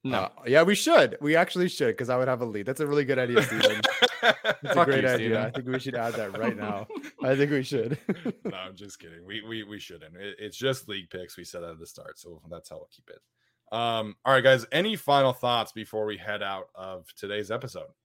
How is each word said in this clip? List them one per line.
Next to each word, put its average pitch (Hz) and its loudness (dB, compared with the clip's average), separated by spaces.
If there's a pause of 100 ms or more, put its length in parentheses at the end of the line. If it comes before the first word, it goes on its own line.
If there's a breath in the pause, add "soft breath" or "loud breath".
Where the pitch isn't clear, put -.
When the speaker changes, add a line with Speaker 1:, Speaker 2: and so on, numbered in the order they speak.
Speaker 1:
No. 127 -2
Speaker 2:
Uh, 95 -2 (160)
yeah, 143 6
we 196 4
should. 190 4
We 147 2
actually 180 2
should, 120 0
'cause 123 -6
I 127 0
would 127 0
have 127 0
a 123 -2
lead. 104 -6
That's 135 -6
a 151 0
really 143 2
good 127 0
idea, 120 4
Steven. 110 2 (200)
Speaker 3:
<laughs> - 2
Speaker 2:
That's 220 2
a 180 -2
Speaker 1:
Fuck 175 6
Speaker 2:
great 135 4
Speaker 1:
you, 127 4
Speaker 2:
idea. 123 4
Speaker 1:
Steven. 110 0
Speaker 2:
I 107 -2
think 127 -8
we 127 -2
should 127 -6
add 117 -2
that 104 -6
right 110 -2
now. 104 -6 (180)
Speaker 1:
<laughs> - -12
Speaker 2:
I 135 2
think 143 2
we 135 0
should. 127 -2
<laughs> - -6
Speaker 3:
No, 175 -6
I'm 95 -10
just 98 -18
kidding. 85 -20
We, 101 -8
we, 110 -8
we 104 -12
shouldn't. 80 -18
It, 98 -12
it's 104 -12
just 131 -4
league 98 -10
picks. 90 -14
We 87 -16
said 87 -14
at 82 -14
the 82 -18
start, 78 -20
so 82 -20
that's 82 -16
how 78 -16
we'll 87 -20
keep - -20
it. - -20 (560)
Um, 113 -2
all 131 6
right, 127 6
guys. 131 6
Any 190 0
final 139 4
thoughts 120 -2
before 110 -6
we 104 -4
head 101 -6
out 98 -6
of 92 -14
today's 101 -6
episode? 113 -8 (180)